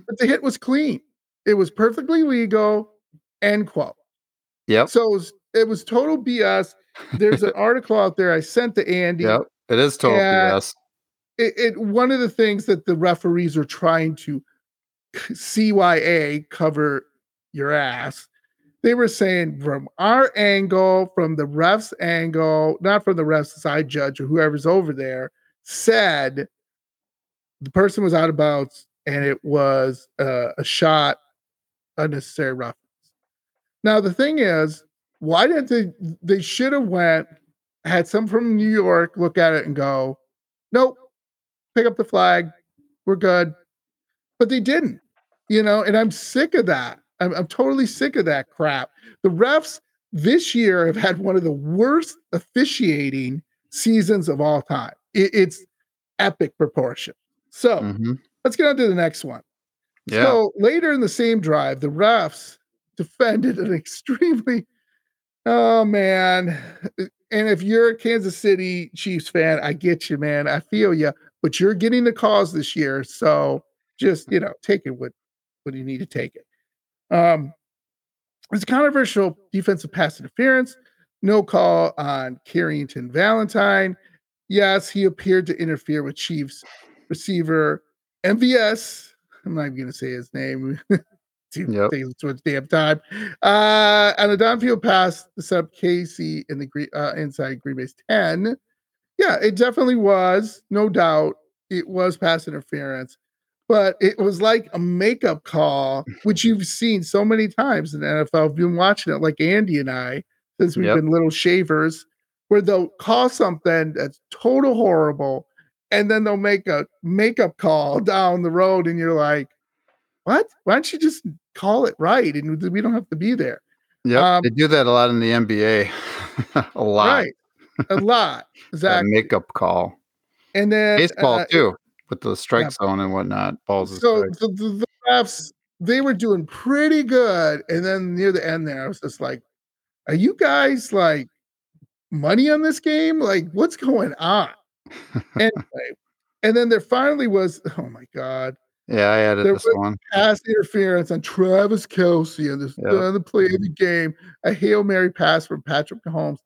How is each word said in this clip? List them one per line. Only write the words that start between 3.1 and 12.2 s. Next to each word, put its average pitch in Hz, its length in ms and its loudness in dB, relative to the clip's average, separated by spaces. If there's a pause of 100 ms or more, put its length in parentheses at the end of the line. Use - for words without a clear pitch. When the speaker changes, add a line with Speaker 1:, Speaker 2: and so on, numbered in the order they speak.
Speaker 1:
end 208 260 0
quote. - 280 -6 (720)
Speaker 2:
Yep. 113 220 4
Speaker 1:
So 233 160 2
it 220 60 2
was, 185 220 -4 (200)
it 226 160 2
was 220 160 -6
total 277 320 0
B 240 240 -4
S. 190 340 0 (380)
There's 208 300 2
an 196 100 0
Speaker 2:
<laughs> - 20 -12
Speaker 1:
article 226 440 0
out 190 180 0
there 180 160 2
I 165 80 0
sent 240 340 -2
to - 140 0
Andy. 180 360 0
Speaker 2:
Yep. 110 160 2 (280)
It 117 100 2
is 139 180 2
total - 220 4
Speaker 1:
And 190 320 2
Speaker 2:
B 98 60 2
S. - 180 -6 (600)
Speaker 1:
it, 233 200 0
it, 233 200 0
one 226 340 0
of 262 80 0
the 233 100 0